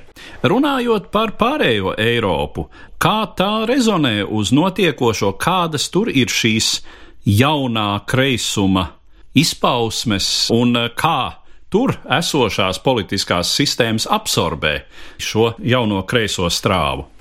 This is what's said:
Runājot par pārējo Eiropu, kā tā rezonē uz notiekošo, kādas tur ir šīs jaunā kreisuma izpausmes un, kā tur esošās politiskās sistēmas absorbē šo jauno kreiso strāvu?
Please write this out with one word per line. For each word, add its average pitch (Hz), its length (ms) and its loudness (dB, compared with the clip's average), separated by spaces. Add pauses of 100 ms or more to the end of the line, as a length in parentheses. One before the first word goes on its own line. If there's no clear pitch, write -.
(400)
Runājot 240 680 2
par 214 300 -2
pārējo 170 580 0
Eiropu, 98 720 0 (260)
kā 202 340 0
tā 214 360 -2
rezonē 208 580 2
uz 104 300 -2
notiekošo, 170 840 2
kādas 170 540 0
tur 202 220 0
ir 127 160 4
šīs - 460 0 (460)
jaunā 110 840 0
kreisuma 107 880 0 (400)
izpausmes 120 1000 0 (220)
un, 120 260 4 (140)
kā 156 300 0 (480)
tur 202 280 2 (120)
esošās 113 760 0
politiskās 98 720 0
sistēmas 117 560 0
absorbē 80 640 -2 (380)
šo 110 460 0
jauno 110 440 0
kreiso 95 480 0
strāvu? 71 560 0 (140)